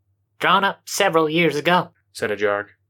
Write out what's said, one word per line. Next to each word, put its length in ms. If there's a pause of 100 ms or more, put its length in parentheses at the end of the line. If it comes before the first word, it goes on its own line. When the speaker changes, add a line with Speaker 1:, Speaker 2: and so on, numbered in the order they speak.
(380)
Speaker 1:
"Drawn 260
up 220
several 440
years 260
ago," 380 (180)
Speaker 2:
said 180
Ajarg. 380 (220)